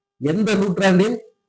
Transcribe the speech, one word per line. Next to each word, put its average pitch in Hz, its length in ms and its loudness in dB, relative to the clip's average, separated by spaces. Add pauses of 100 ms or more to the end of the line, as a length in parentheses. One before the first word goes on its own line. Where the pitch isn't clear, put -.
(200)
எந்த 202 340 -2
நூற்றாண்டில்? 196 720 0 (220)